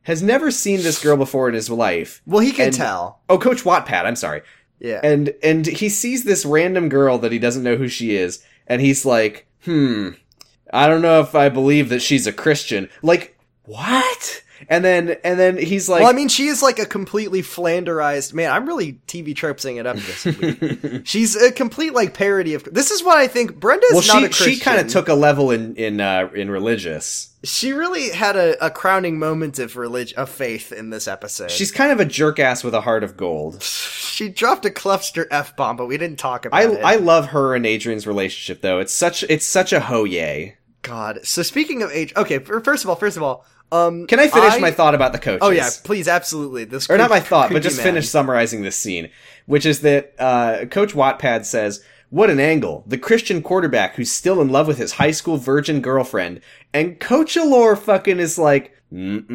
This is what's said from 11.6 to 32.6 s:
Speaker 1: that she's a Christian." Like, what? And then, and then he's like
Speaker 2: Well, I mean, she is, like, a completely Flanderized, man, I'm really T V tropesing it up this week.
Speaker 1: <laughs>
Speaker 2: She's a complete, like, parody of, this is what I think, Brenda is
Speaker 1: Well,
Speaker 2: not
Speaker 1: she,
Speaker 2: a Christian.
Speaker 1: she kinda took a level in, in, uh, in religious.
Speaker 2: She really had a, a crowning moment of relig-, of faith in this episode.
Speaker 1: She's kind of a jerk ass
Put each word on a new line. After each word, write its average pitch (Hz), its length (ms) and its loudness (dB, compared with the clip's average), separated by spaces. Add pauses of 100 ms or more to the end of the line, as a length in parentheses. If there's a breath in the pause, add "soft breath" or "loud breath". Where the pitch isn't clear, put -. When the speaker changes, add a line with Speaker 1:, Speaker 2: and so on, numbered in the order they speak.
Speaker 1:
that 123 140 -2
she's 127 240 0
a 104 60 -2
Christian." 113 540 -2 (140 soft breath)
Like, 165 360 0 (280)
what? 240 800 -4 (260 soft breath)
And 170 140 2
then, 175 400 2
and 180 160 0
then 185 180 4
he's 175 300 -2
like 180 140 4
Speaker 2:
Well, 226 80 8
I 247 40 6
mean, 269 160 0
she 277 180 0
is, 277 160 -2
like, 247 160 2
a 214 60 -2
completely 196 580 -4
Flanderized, 165 920 -2
man, 160 180 -2
I'm 196 140 0
really 240 280 -6 (120)
T 170 160 -14
V 147 140 -8
tropesing 135 440 -6
it 117 60 -6
up 123 120 -4
this 95 280 -8
week. 151 760 -4
Speaker 1:
<laughs> - 60 -18
Speaker 2:
She's 220 280 0
a 240 160 4
complete, 269 420 -4
like, 226 220 0
parody 190 400 0
of, - 80 -8
this 247 260 -2
is 381 140 -4
what 339 160 6
I 269 80 4
think, 233 320 -4
Brenda 262 260 2
is 480 80 8
Speaker 1:
Well, 175 140 6
Speaker 2:
not 214 140 8
Speaker 1:
she, - 40 4
Speaker 2:
a - 40 0
Christian. 214 240 2
Speaker 1:
she 262 60 -6
kinda 226 300 2
took 175 200 0
a 160 40 4
level 143 380 4
in, 113 240 -4
in, 107 260 -2
uh, 92 320 0
in 98 160 -6
religious. 98 920 -4
Speaker 2:
She - 280 -4
really 311 380 -4
had 202 260 -2
a, 165 300 2
a 160 60 -2
crowning 185 480 0
moment 156 400 -4
of 120 180 -10
relig-, 120 400 -8
of 135 120 -4
faith 117 420 -8
in 110 180 -14
this 110 180 -10
episode. 98 440 -10
Speaker 1:
She's - 200 -4
kind 277 200 2
of 247 80 0
a 190 60 2
jerk 151 340 0
ass 127 240 0